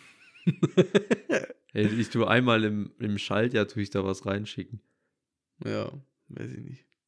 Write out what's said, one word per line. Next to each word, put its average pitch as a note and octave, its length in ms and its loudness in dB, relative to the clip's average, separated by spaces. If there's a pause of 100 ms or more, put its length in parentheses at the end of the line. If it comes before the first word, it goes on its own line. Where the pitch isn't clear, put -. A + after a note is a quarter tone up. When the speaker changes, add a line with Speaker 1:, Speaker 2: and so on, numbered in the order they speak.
(1700)
Speaker 1:
Ey, G#2+ 140 2 (120)
ich A2 100 0
tue A2+ 180 0
einmal A#2 360 4
im, G#2 360 -2
im G#2 180 -2
Schaltjahr G#2+ 500 0
tue G#2+ 160 -4
ich G2 80 -6
da G2 120 -2
was F#2+ 220 -4
reinschicken. G2+ 540 -6 (840)
Speaker 2:
Ja, G#2+ 280 -6 (380)
weiß - 220 -12
ich - 120 -14
nicht. - 220 -18 (220)